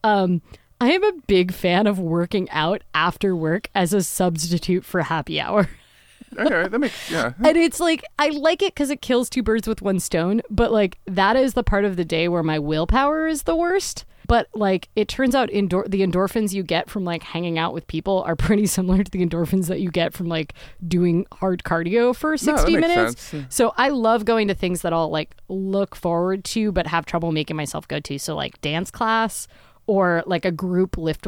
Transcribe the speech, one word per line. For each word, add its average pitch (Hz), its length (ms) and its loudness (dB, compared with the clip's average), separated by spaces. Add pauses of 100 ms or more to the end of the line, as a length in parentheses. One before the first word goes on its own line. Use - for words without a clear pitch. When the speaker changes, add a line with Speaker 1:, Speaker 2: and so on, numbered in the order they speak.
Speaker 1:
Um, 190 380 4 (400)
I 247 120 4
am 381 100 2
a 427 80 4 (160)
big 185 260 4
fan 185 320 2
of 202 140 2
working 170 520 -2
out 156 320 -2 (100)
after 180 420 2
work 160 400 -2
as 180 180 2
a 202 80 2
substitute 175 840 0
for 180 180 -2
happy 151 360 -4
hour. 202 340 2
<laughs> - 60 -20 (580)
Speaker 2:
Okay, 202 300 2
that 220 120 -2
makes, - 300 -2
yeah. 127 240 0 (100)
Speaker 1:
And 320 140 6
it's 330 220 2
like, 339 240 0 (160)
I 302 100 2
like 311 320 0
it 392 140 0
'cause 277 160 -2
it 277 100 -6
kills 247 300 0
two 254 100 -2
birds 220 260 0
with 220 140 -4
one 196 180 0
stone, 180 420 0 (100)
but, 226 200 2
like, 208 360 2
that 190 280 2
is 262 200 2
the 240 80 0
part 202 220 2
of 196 100 0
the 175 100 0
day 165 220 0
where 175 160 0
my 156 160 0
willpower 254 680 0
is 311 160 -4
the 330 120 0
worst. 349 500 -2 (220)
But, 233 260 2
like, 190 420 0
it 214 120 0
turns 262 260 0
out 254 180 2
endor-, 196 360 0
the 196 140 0
endorphins 190 520 0
you 196 80 -4
get 165 260 -2
from, 202 160 -6
like, 170 200 -4
hanging 170 340 -4
out 165 160 -2
with 165 140 -10
people 185 400 -2
are 165 80 0
pretty 208 320 2
<laughs> - 100 -2
similar 185 260 2
to - 60 -4
the 180 160 0
endorphins 170 440 0
that 185 100 -4
you 185 100 -2
get 170 240 -2
from, 170 140 -8
like, 160 260 -4 (340)
doing 175 460 2
hard 185 300 -2
cardio 208 520 2
for 311 140 -2
Speaker 2:
No, 311 40 0
that 294 60 -2
Speaker 1:
sixty - 360 2
Speaker 2:
makes 330 120 4
Speaker 1:
minutes. 349 360 0
Speaker 2:
sense. 139 320 -10
Speaker 1:
So 233 200 2
I 269 140 2
love 226 340 2
going 226 260 2
to 190 40 0
things 180 300 -2
that 165 100 0
I'll, 165 160 0
like, 156 260 -4 (120)
look 190 480 -4
forward 180 500 -2
to 214 260 0
but 175 140 0
have 165 220 -2
trouble 165 240 -2
making 156 240 -2
myself 151 320 -8
go 147 140 -4
to. 139 180 -8
So, 151 160 -6
like, 143 260 -8
dance 160 300 -4
class 226 560 -2 (400)
or, 180 400 2
like, 175 180 -2
a - 60 2
group 180 440 0
lift 160 320 -4